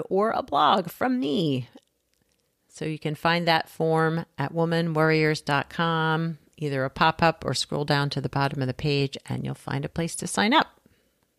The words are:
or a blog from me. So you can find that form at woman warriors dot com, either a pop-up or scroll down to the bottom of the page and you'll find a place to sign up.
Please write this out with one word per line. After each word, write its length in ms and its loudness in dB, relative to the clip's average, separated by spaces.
or 220 2
a 140 -2
blog 480 2
from 280 -2
me. 480 0
So 180 -12
you 140 -6
can 160 -4
find 320 0
that 220 2
form 580 0
at 160 -4
woman 400 0
warriors 480 2
dot 260 0
com, 720 -2
either 280 -2
a 60 -6
pop-up 520 2
or 120 -2
scroll 300 -4
down 260 2
to 100 -4
the 80 -4
bottom 320 -2
of 60 0
the 80 -2
page 420 0
and 160 -4
you'll 120 -6
find 280 -6
a 60 -8
place 280 -4
to 100 -6
sign 260 2
up. 260 0